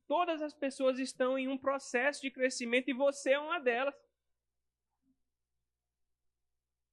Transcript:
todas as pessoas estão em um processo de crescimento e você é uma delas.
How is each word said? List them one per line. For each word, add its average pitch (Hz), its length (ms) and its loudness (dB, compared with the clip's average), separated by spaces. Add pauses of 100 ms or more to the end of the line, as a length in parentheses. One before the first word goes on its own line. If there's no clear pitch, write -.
todas 330 340 0
as 302 120 -6
pessoas 262 460 0
estão 262 380 -2
em 262 100 -2
um 269 100 -2
processo 269 640 0
de 269 100 -6
crescimento 254 580 0
e 277 40 2
você 277 380 2
é 285 80 4
uma 320 200 -2
delas. 254 340 0 (3000)